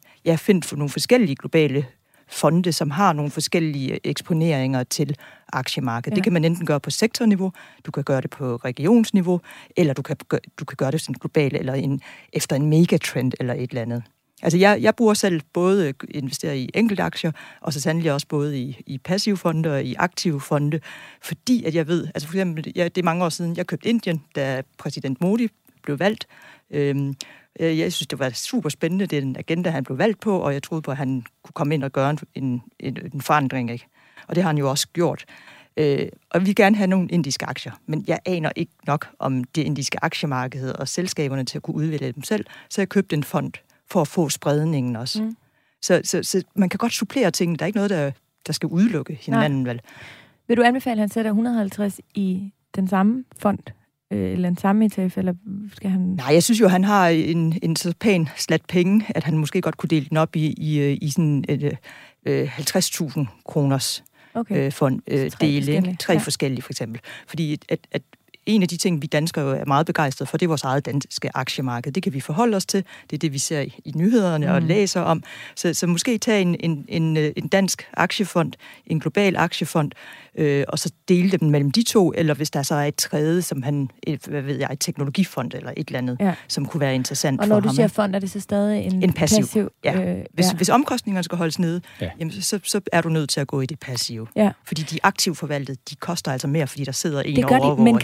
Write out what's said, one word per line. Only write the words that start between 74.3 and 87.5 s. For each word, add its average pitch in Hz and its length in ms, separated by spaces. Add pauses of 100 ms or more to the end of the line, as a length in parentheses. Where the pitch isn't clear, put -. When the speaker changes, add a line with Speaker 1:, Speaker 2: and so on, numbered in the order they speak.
Speaker 1:
og 175 80
Speaker 2:
Mm. 160 60
Speaker 1:
læser 185 340
om. 165 220 (320)
Så, 170 180
så - 140
måske 175 300
tage 208 240
en, 175 180
en, 160 280
en, 160 300
øh, 151 180
en - 120
dansk 190 460
aktiefond, 170 600 (320)
en 160 140
global 196 380
aktiefond, 160 540 (440)
øh, 143 320
og 165 120
så - 120 (180)
dele 180 280
dem 156 120
mellem 143 220
de 226 120
to, 190 320
eller 151 180
hvis 147 180
der 143 120
så 156 120
er 147 100
et 147 100
tredje, 160 460
som 147 220
han, 143 260 (140)
et, 147 220
hvad 147 160
ved 139 180
jeg, 139 120
et 135 80
teknologifond 139 720
eller 127 240
et 156 100
eller 139 100
andet, 123 220
Speaker 2:
Ja. 196 140 (140)
Speaker 1:
som 143 180
kunne 151 160
være 135 140
interessant 131 460
Speaker 2:
Og 208 60
når 214 80